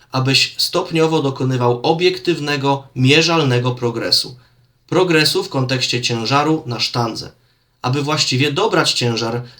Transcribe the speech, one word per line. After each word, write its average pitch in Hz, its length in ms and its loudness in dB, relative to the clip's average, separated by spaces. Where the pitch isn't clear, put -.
abyś 135 460 0
stopniowo 160 640 0
dokonywał 127 600 0
obiektywnego, 147 1120 0
mierzalnego 135 760 4
progresu. 113 640 -2
Progresu 165 560 2
w - 60 -10
kontekście 127 520 -2
ciężaru 139 640 0
na 120 140 -6
sztandze. - 520 -4
Aby 135 220 0
właściwie 147 480 0
dobrać 180 420 2
ciężar, 117 480 -2